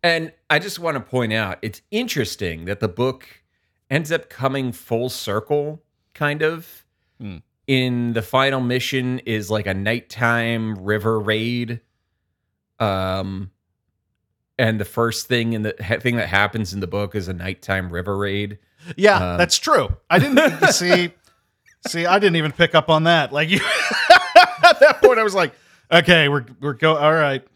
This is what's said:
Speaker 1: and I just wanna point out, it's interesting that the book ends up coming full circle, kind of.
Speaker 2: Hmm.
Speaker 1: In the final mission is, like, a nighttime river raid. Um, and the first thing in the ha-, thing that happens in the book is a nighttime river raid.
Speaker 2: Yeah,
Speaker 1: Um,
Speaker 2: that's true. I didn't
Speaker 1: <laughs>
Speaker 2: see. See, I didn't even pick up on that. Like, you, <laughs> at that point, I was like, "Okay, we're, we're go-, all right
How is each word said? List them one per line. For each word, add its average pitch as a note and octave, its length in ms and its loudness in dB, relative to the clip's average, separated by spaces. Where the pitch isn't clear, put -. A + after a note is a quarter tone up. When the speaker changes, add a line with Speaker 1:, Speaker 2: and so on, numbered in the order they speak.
Speaker 1:
and E3 300 -2
I D#3 80 4
just F#3 200 -6
wanna D#3+ 220 -4
point A2+ 320 -4
out, G#2 300 -4
it's - 280 -10
interesting G#2+ 760 -6
that G2+ 140 -6
the G#2+ 80 -2
book B2 380 -4
ends D3+ 220 -4
up E3 180 -6
coming C3 420 -4
full A#2+ 360 -6
circle, D3 760 -6
kind D3+ 280 -4
of. E3 420 -6
Speaker 2:
Hmm. G2 180 -12
Speaker 1:
In B2 460 0
the A2+ 100 -2
final C3+ 380 0
mission B2+ 600 -4
is, G#2+ 280 -4
like, G#2 180 -2
a G2 80 -2
nighttime A#2 1080 -2
river G#2+ 380 0
raid. A#2 600 -4
Um, F#2+ 720 -4
and A2 220 2
the G2+ 40 -2
first - 440 -4
thing A#2 240 0
in A2 100 -2
the G#2+ 180 -4
ha-, G2 200 -2
thing A#2+ 160 -2
that F#2 120 -2
happens G2+ 460 0
in G2+ 60 -6
the F#2 80 -6
book G2+ 260 -6
is F#2 140 -6
a F#2+ 40 -8
nighttime F#2 580 -6
river F2+ 260 -6
raid. G2+ 420 -4
Speaker 2:
Yeah, F3+ 360 2
Speaker 1:
Um, F2 60 -2
Speaker 2:
that's - 200 2
true. F3+ 360 0
I F3 80 6
didn't C#4 500 4
Speaker 1:
<laughs> B3+ 40 4
Speaker 2:
see. F3+ 400 2
See, E3 200 -4
I F#3 120 4
didn't F#3+ 180 4
even D#3 160 0
pick - 220 2
up D#3 160 4
on D#3 140 4
that. D#3+ 280 2
Like, D3+ 160 0
you, F#3 100 2
<laughs> - 520 -2
at F4 160 6
that D4 200 6
point, B3 180 6
I A3 40 0
was G3+ 120 -2
like, E3+ 180 0
"Okay, D#3+ 380 6
we're, C#3+ 160 -2
we're C#3+ 140 -4
go-, D#3 220 2
all D3+ 180 4
right C#3+ 300 0